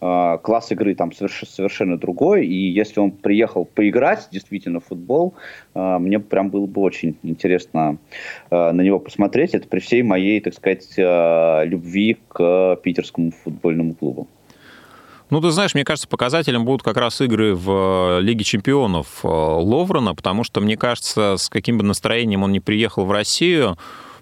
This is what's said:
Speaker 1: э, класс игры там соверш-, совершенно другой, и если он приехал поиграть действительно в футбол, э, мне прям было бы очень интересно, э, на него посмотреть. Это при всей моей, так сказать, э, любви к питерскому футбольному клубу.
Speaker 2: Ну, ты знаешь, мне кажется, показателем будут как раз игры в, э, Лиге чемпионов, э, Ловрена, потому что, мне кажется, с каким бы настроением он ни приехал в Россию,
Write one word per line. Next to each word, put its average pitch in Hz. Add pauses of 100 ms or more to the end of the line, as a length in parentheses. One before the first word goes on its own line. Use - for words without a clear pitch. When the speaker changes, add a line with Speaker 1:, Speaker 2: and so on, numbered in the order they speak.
Speaker 1:
э, 87
класс 117
игры 101
там 85
соверш-, -
совершенно 95
другой, 139
и 87 (160)
если 104
он 98
приехал 101
поиграть 110
действительно 90
в -
футбол, 127 (400)
э, 92
мне 95
прям 101
было 101
бы 95
очень 85
интересно, 82 (520)
э, 85
на 87
него 95
посмотреть. 120
Это 98
при 92
всей 120
моей, 101
так 90
сказать, -
э, 82
любви 92 (120)
к 90
питерскому 85 (120)
футбольному 82
клубу. 69 (1040)
Speaker 2:
Ну, 147
ты 170
знаешь, 185
мне 143
кажется, -
показателем 123
будут 131
как 110
раз 117
игры 110
в, 92
э, -
Лиге 107
чемпионов, 107
э, -
Ловрена, 92
потому 98
что, -
мне 107
кажется, 107
с -
каким 120
бы 107
настроением 104
он 98
ни 98
приехал 107
в 92
Россию, 113 (460)